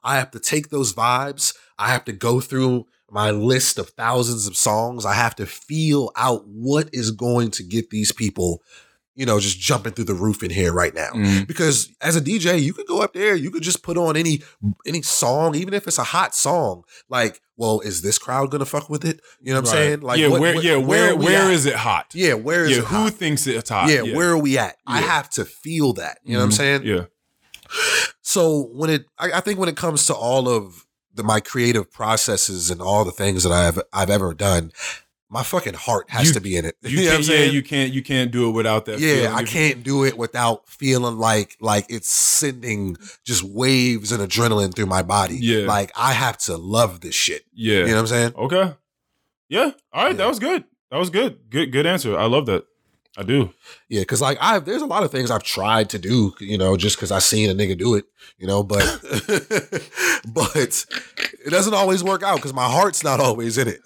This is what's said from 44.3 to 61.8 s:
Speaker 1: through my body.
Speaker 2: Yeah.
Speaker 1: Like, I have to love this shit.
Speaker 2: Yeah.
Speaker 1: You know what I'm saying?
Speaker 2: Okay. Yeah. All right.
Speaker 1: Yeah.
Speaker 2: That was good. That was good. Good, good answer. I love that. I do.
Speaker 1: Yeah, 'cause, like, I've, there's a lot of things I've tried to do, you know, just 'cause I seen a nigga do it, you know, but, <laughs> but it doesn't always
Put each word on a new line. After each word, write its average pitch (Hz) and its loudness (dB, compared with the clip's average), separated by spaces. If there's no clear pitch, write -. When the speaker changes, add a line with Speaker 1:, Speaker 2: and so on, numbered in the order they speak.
Speaker 1:
through 107 -2
my 92 0
body. 95 0
Speaker 2:
Yeah. 110 0
Speaker 1:
Like, 101 0
I 127 2
have 123 -2
to - -6
love 92 2
this 85 -8
shit. - -2
Speaker 2:
Yeah. 110 2
Speaker 1:
You 87 4
know 113 4
what 110 4
I'm 113 0
saying? 117 2
Speaker 2:
Okay. 170 0
Yeah. 254 0
All 170 0
right. 330 2
Speaker 1:
Yeah. - -2
Speaker 2:
That 190 2
was 247 -2
good. 311 -2
That 135 -4
was 180 0
good. 190 -4
Good, 139 -2
good 143 2
answer. 131 0
I 101 2
love 131 2
that. 98 0
I 98 -10
do. 110 2
Speaker 1:
Yeah, 101 -2
'cause, 120 -2
like, 139 0
I've, 190 2
there's 247 -4
a - -6
lot 208 -2
of - -2
things 123 -2
I've 107 0
tried 107 0
to 110 -8
do, 101 0
you 101 -6
know, 95 4
just 101 0
'cause 95 -4
I 98 2
seen 107 2
a 95 0
nigga 98 0
do 107 2
it, 101 -2
you 92 -12
know, 98 2
but, 101 0
<laughs> - -2
but 139 -2
it 143 -8
doesn't 196 2
always 190 2